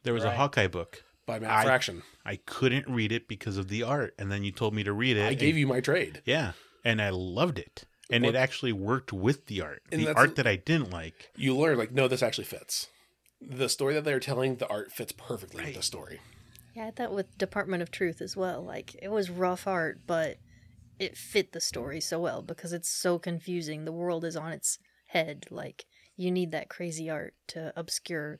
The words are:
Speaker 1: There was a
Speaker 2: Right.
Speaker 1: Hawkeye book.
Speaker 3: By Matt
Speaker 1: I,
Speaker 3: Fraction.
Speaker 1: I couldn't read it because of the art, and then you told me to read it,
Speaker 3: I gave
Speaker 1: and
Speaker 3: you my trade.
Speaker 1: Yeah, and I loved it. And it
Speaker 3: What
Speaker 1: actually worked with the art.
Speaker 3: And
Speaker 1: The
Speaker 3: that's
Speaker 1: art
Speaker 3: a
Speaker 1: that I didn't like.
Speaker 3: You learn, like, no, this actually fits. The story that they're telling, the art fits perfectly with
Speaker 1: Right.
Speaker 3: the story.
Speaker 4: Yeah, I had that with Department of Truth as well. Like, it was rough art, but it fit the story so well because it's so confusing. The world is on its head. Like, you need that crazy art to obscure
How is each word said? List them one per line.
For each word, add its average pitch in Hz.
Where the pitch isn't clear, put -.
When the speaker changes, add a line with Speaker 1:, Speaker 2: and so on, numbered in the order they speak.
Speaker 1:
There 120
was 113
a 117
Speaker 2:
Right. 120
Speaker 1:
Hawkeye 131
book. 87
Speaker 3:
By 113
Matt 110
Speaker 1:
I, 110
Speaker 3:
Fraction. 120
Speaker 1:
I 98
couldn't 131
read 113
it 117
because 101
of 98
the 107
art, 127
and 98
then 101
you 101
told 107
me 107
to 101
read 117
it, 104
Speaker 3:
I 135
gave 135
Speaker 1:
and 160
Speaker 3:
you 139
my 127
trade. -
Speaker 1:
Yeah, 123
and 113
I 101
loved 92
it. -
And 120
it 120
Speaker 3:
What 117
Speaker 1:
actually 127
worked 104
with 101
the 98
art. 76
Speaker 3:
And 160
Speaker 1:
The 156
Speaker 3:
that's 151
Speaker 1:
art 147
Speaker 3:
a -
Speaker 1:
that 127
I 104
didn't 143
like. 82
Speaker 3:
You 131
learn, 147
like, 113
no, 131
this 127
actually 110
fits. -
The 127
story 139
that 151
they're 143
telling, 131
the 117
art 104
fits 110
perfectly 95
with -
Speaker 1:
Right. 135
Speaker 3:
the -
story. -
Speaker 4:
Yeah, 226
I 220
had 220
that 240
with 196
Department 190
of 165
Truth 175
as -
well. 185
Like, -
it 196
was 208
rough 180
art, 170
but 160
it -
fit -
the 170
story 151
so 160
well 170
because 165
it's 170
so 180
confusing. 165
The 160
world 170
is 165
on 160
its -
head. 160
Like, -
you 180
need 180
that 160
crazy 165
art 151
to 160
obscure 160